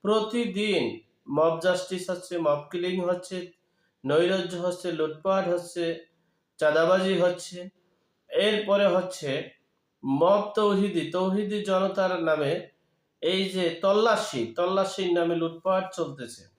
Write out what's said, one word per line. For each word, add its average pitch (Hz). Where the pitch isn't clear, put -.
প্রতিদিন 208
মব 156
জাস্টিস 180
হচ্ছে, 180
মব 147
কিলিং 180
হচ্ছে, 180
নৈরাজ্য 175
হচ্ছে, 180
লুটপাট 165
হচ্ছে, 175
চাঁদাবাজি 175
হচ্ছে। 180
এরপরে 202
হচ্ছে 175
মব 165
তৌহিদি, 190
তৌহিদি 196
জনতার 190
নামে 156
এই 190
যে 185
তল্লাশি, 202
তল্লাশির 185
নামে 170
লুটপাট 165
চলতেছে। 139